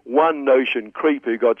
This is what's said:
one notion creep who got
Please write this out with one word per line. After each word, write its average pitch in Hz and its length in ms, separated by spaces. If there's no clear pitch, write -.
one 147 400
notion 127 460
creep 147 340
who 117 120
got 113 220